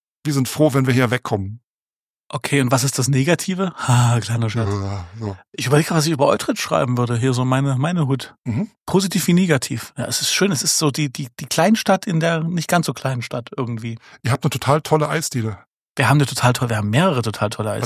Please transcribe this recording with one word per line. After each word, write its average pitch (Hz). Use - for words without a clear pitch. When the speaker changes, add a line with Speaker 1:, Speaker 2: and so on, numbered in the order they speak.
Speaker 1:
Wir 151
sind 135
froh, 151
wenn 131
wir 127
hier 123
wegkommen.“ 107
Speaker 2:
Okay, -
und 127
was 123
ist 135
das 127
Negative? 170
Ha, 120
kleiner 117
Scherz. 107
Speaker 1:
Ja, 98
so. 101
Speaker 2:
Ich -
überlege, 147
was 156
ich 170
über 139
Eutritt -
schreiben -
würde. 120
Hier 127
so 123
meine, 131
meine 156
Hut. 131
Speaker 1:
Mhm. 127
Speaker 2:
Positiv 190
wie 180
negativ. 170
Ja, -
es -
ist -
schön. 202
Es 143
ist -
so 151
die, 139
die, 143
die -
Kleinstadt 190
in 170
der 165
nicht 165
ganz 175
so 135
kleinen 127
Stadt -
irgendwie. 117
Speaker 1:
Ihr 117
habt -
eine 143
total 151
tolle 151
Eisdiele. 123
Speaker 2:
Wir 117
haben 139
eine 139
total 127
tolle, 120
wir 110
haben 104
mehrere 143
total 107
tolle 107
Speaker 1:
Also 107